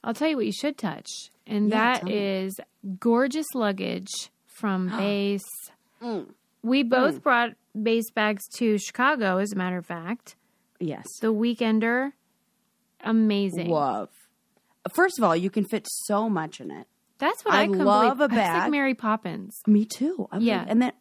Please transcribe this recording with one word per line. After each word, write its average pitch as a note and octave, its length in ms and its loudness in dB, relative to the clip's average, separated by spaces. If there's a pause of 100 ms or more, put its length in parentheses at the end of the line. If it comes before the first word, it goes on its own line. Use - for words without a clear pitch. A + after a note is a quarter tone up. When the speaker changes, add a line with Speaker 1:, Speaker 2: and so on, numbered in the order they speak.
Speaker 1:
I'll A#3 100 -4
tell D4 140 -2
you D#4 80 0
what A3+ 100 -2
you G#3+ 80 -2
should D4 240 -4
touch. - 300 -8 (400)
And G#3 220 2
Speaker 2:
Yeah, A3 60 2 (180)
Speaker 1:
that - 80 0
Speaker 2:
tell F3+ 80 -4
me. G#3+ 80 -2
Speaker 1:
is F#3+ 420 -2 (400)
gorgeous B3+ 540 2
luggage F#3+ 760 -4 (160)
from F#3 420 -2
Speaker 2:
<gasps> G#3 100 -4
Speaker 1:
Base. G3+ 440 0 (600)
Speaker 2:
Mm. A3 260 -6 (360)
Speaker 1:
We C4 200 4
both B3+ 360 2
Speaker 2:
Mm. - 40 -20
Speaker 1:
brought A#3+ 260 2 (320)
Base A3+ 300 0
bags G#3+ 340 0 (120)
to G#3+ 200 2
Chicago, A#3 600 0
as G3+ 160 -2
a - 20 -6
matter F#3 220 -2
of F3 80 -8
fact. F3 500 -8 (420)
Speaker 2:
Yes. D#3 280 -6 (160)
Speaker 1:
The A3 120 0
Weekender. A#3 760 0 (880)
Amazing. G3+ 720 0
Speaker 2:
Love. C3 400 -2 (840)
First F4+ 240 2
of A#3+ 60 2
all, E3+ 120 6
you F3+ 140 0
can G3+ 160 0
fit G#3+ 220 -6 (180)
so G#3+ 240 0
much D#3+ 300 -4
in F#2 120 -12
it. E2 160 -14 (300)
Speaker 1:
That's E4+ 280 -2
what G#4+ 80 2
Speaker 2:
I - 100 6
Speaker 1:
I - 40 2
couldn't G3 180 2
Speaker 2:
love G#3+ 320 6
Speaker 1:
believe. C4+ 140 2
Speaker 2:
a A#3 40 2
Speaker 1:
That's F#3 180 2
like E3+ 100 2
Speaker 2:
bag. D4+ 80 0
Speaker 1:
Mary C#4 240 2
Poppins. G3+ 720 -4
Speaker 2:
Me G#3 180 6
too. C#4 460 -4
I'm G3 100 -4
Speaker 1:
Yeah. A3 180 2
Speaker 2:
like, F3+ 100 -8
and A3+ 120 4
then B3 200 0